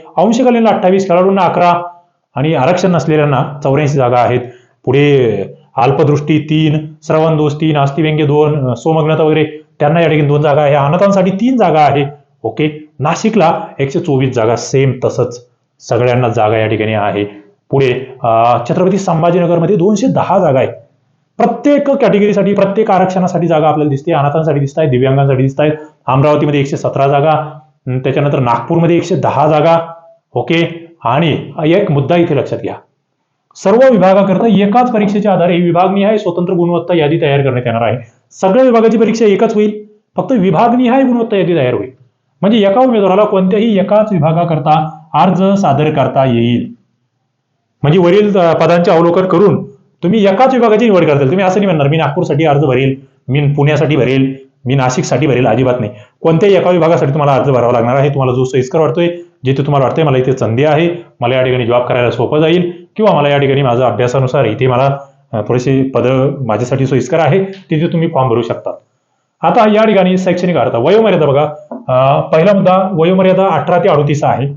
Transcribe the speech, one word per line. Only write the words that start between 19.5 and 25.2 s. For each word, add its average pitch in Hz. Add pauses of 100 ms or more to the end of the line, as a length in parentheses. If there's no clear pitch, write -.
दोनशे 202
दहा 165
जागा 143
आहे. 107 (720)
प्रत्येक 277
कॅटेगरीसाठी, 202
प्रत्येक 202
आरक्षणासाठी 180
जागा 156
आपल्याला 151
दिसते, 139
अनाथांसाठी 147
दिसतायत, 139
दिव्यांगांसाठी 131